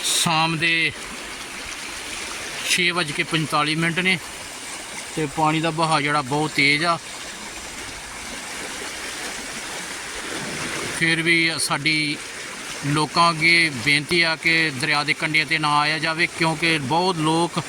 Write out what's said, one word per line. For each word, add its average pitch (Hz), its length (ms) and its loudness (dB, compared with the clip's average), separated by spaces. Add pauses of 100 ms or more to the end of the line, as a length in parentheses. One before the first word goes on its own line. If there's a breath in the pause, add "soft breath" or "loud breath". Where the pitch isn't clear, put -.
ਸ਼ਾਮ 165 540 2
ਦੇ 165 340 2 (1800)
ਛੇ 175 220 4
ਵੱਜ 170 220 0
ਕੇ 170 100 -2
ਪੰਤਾਲੀ 156 520 2
ਮਿੰਟ 165 240 2
ਨੇ 185 200 2 (960)
ਤੇ 156 100 0 (100)
ਪਾਣੀ 156 240 4
ਦਾ 165 100 0
ਵਹਾਅ 160 300 2
ਜਿਹੜਾ 147 220 2
ਬਹੁਤ 147 280 0
ਤੇਜ਼ 147 340 4
ਆ। 170 140 2 (4000)
ਫਿਰ 165 240 2
ਵੀ 165 280 4 (100)
ਸਾਡੀ 151 560 0 (720)
ਲੋਕਾਂ 156 440 4
ਅੱਗੇ 165 400 4 (140)
ਬੇਨਤੀ 147 380 2
ਆ 160 140 2
ਕਿ 165 340 2 (100)
ਦਰਿਆ 147 240 2
ਦੇ 151 100 0
ਕੰਢਿਆਂ 156 320 2
'ਤੇ 160 120 0
ਨਾ 147 220 4
ਆਇਆ 151 180 2
ਜਾਵੇ, 165 280 2 (120)
ਕਿਉਂਕਿ 165 400 2
ਬਹੁਤ 165 400 2
ਲੋਕ 160 500 2